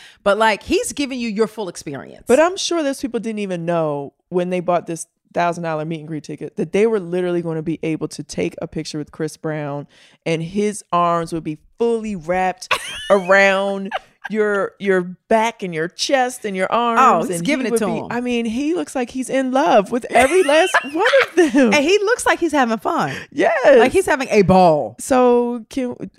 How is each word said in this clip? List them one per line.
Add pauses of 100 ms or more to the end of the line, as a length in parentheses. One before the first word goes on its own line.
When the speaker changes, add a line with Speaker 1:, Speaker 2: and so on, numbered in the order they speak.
(240)
Speaker 1:
but,
like,
he's
giving
you
your
full
experience.
Speaker 2:
But
I'm
sure
those
people
didn't
even
know (160)
when
they
bought
this (280)
thousand
dollar
meet
and
greet
ticket
that
they
were
literally
gonna
be
able
to
take
a
picture
with
Chris
Brown (400)
and
his
arms
would
be (200)
fully
wrapped (200)
Speaker 1:
<laughs>
Speaker 2:
around (380)
your,
your (260)
back
and
your
chest
and
your
arms.
Speaker 1:
Oh,
he's
Speaker 2:
And
Speaker 1:
giving
Speaker 2:
he
Speaker 1:
it
Speaker 2:
would
Speaker 1:
to
Speaker 2:
be,
Speaker 1:
him.
Speaker 2:
I
mean,
he
looks
like
he's
in
love
with
every
last
Speaker 1:
<laughs>
Speaker 2:
one (220)
of
them.
Speaker 1:
And
he
looks
like
he's
having
fun. (160)
Speaker 2:
Yes.
Speaker 1:
Like
he's
having
a
ball.
Speaker 2:
So
can, (240)